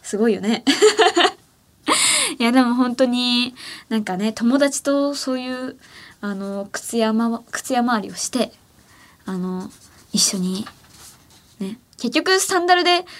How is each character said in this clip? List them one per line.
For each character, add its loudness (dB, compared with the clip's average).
す -6
ご 4
い 4
よ -2
ね。 -2
<laughs> 6
い 0
や、 2
で 6
も 2
本 2
当 4
に、 0
な 0
ん -2
か -4
ね、 0
友 0
達 0
と 0
そ -6
う -4
い -8
う、 -10
あ -6
の、 -8
靴 -8
屋 2
ま-、 -2
靴 -6
屋 2
回 0
り -10
を -14
し -6
て、 -2
あ -6
の、 -6
一 0
緒 0
に、 -4
ね。 -8
結 -4
局 2
サ 0
ン -2
ダ 6
ル 2
で 2